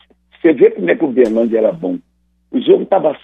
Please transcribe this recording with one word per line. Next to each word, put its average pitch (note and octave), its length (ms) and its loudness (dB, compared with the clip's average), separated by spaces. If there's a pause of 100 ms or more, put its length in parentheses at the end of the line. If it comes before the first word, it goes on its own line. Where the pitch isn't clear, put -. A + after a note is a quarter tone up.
(420)
você D#3+ 120 4
vê C#3 180 2
como F3+ 180 -6
é E3+ 60 -2
que E3 100 -2
o - 40 0
Uberlândia A2+ 500 0
era A2 120 0
bom. F2+ 260 -8 (540)
O C3 80 -4
jogo F#3 260 2
tava D#3 380 -2